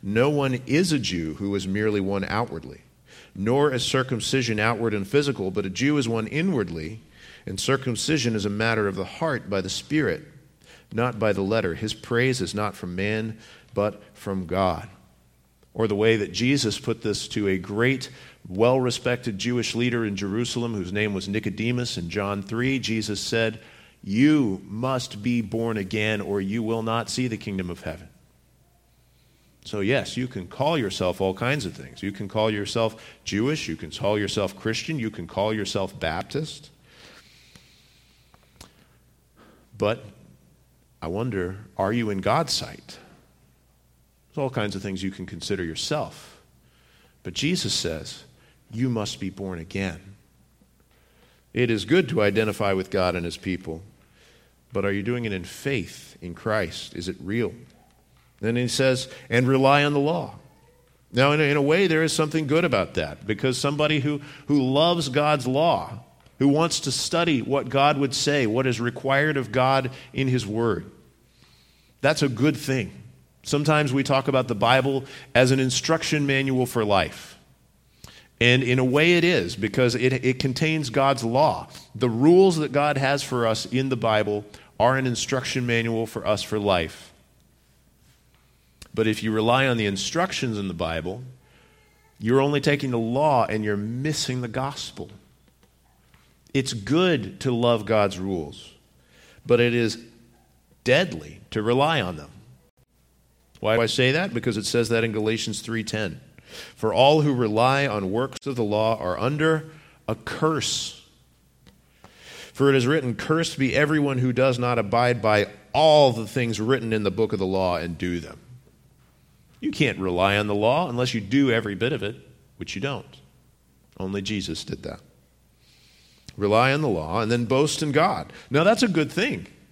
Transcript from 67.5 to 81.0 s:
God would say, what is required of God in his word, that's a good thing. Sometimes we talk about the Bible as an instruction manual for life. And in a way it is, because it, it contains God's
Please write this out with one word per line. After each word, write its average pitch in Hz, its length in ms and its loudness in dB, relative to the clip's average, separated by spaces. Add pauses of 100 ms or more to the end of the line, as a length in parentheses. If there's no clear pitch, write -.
God 139 300 4
would 139 160 0
say, 143 340 0
what 127 180 0
is 120 140 0
required 135 560 0
of 113 160 -4
God 127 400 2 (200)
in 135 140 0
his 127 180 0
word, 107 460 -2 (1080)
that's 151 220 2
a 143 60 2
good 127 280 2
thing. 127 340 -4 (540)
Sometimes 147 480 2
we 135 100 2
talk 131 240 0
about 131 220 2
the 117 60 -2
Bible 131 500 2 (300)
as 127 180 8
an 135 80 2
instruction 147 680 0
manual 135 400 2
for 117 180 0
life. 95 520 0 (1040)
And 123 220 6
in 123 160 2
a 131 60 2
way 151 280 4
it 170 100 6
is, 135 320 2
because 113 400 2
it, 123 180 2
it 127 260 0
contains 147 520 -2
God's 135 320 2